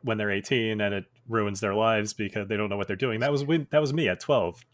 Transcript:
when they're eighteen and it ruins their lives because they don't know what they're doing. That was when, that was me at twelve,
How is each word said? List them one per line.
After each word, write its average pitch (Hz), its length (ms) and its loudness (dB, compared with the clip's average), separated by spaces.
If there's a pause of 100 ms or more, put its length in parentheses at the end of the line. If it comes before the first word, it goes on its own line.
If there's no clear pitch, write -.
when 113 160 0
they're 104 100 0
eighteen 110 500 0
and 104 140 2
it 98 120 -4 (220)
ruins 104 320 0
their 101 140 0
lives 107 400 2
because 101 340 -4
they 107 80 -2
don't 104 140 0
know 101 80 -2
what 98 80 -2
they're 98 100 -4
doing. 113 260 -2
That 139 100 2
was 143 120 0
when, 151 280 0
that 151 100 6
was 143 120 0
me 151 160 2
at 92 100 -2
twelve, 107 440 0 (100)